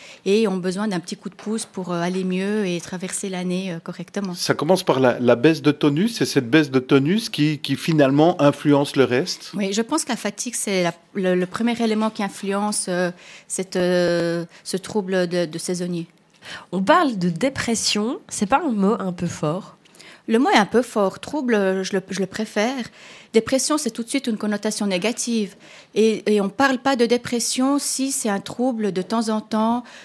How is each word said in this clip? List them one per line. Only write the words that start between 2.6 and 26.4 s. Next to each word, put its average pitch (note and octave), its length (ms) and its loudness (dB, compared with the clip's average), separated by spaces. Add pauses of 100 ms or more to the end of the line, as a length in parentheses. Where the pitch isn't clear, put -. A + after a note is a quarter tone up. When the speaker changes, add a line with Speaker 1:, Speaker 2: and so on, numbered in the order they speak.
Speaker 1:
et F3 160 -2
traverser F#3 480 -8
l'année, F3+ 420 -4
euh, E3+ 80 -8
correctement. F3+ 540 -8
Speaker 2:
Ça D3+ 220 0
commence F3 260 2
par C3+ 180 2
la, B2+ 200 4
la A#2+ 160 6
baisse D3 260 4
de C#3+ 100 4
tonus, D#3 500 2
et B2+ 40 0
cette A#2+ 240 0
baisse C#3+ 220 4
de C3 80 4
tonus D3 500 2
qui, D3 300 0
qui C#3 160 -4
finalement D3+ 680 4
influence C#3+ 540 4
le C3+ 80 6
reste ? B2+ 500 -2
Speaker 1:
Oui, G3 200 -4
je A3 100 0
pense D4 200 -4
que - 60 -8
la A3+ 80 -2
fatigue, G#3+ 380 -8
c'est F#3+ 280 0
la, E3+ 100 0 (200)
le, F#3 220 0
le F3+ 100 0
premier A3+ 340 -2
élément A3 300 0
qui A3 140 -6
influence, G3+ 680 -4
euh, F3+ 220 0 (360)
cette, - 280 -6
euh, F3 680 0 (200)
ce - 120 -6
trouble F#3 520 -2
de, F3 180 -2
de D#3+ 140 -8
saisonnier. F3 480 -4 (640)
Speaker 3:
On F#3+ 100 -2
parle C#4+ 380 4
de F3 100 0
dépression, A3+ 960 -2
c'est - 200 -4
pas C#4 180 2
un C4+ 60 0
mot G3 280 2
un F#3+ 140 -4
peu F3 140 -6
fort ? - 500 -6 (500)
Speaker 1:
Le A3+ 120 2
mot D#4+ 100 2
est F#4 80 6
un G3+ 80 6
peu A#3 160 2
fort. G#3 380 -2
Trouble, G#3 640 0
je F#3 100 -8
le, F#3+ 160 0
je F#3 100 -6
le F#3+ 60 -2
préfère. A3 580 -2 (500)
Dépression, C4 440 2
c'est A#3 140 -2
tout A#3 100 -8
de A3+ 80 -10
suite C4+ 160 -2
une G#3+ 120 -2
connotation G#3 500 -2
négative. G#3+ 680 -2 (380)
Et, G#3+ 300 2 (100)
et G#3 80 4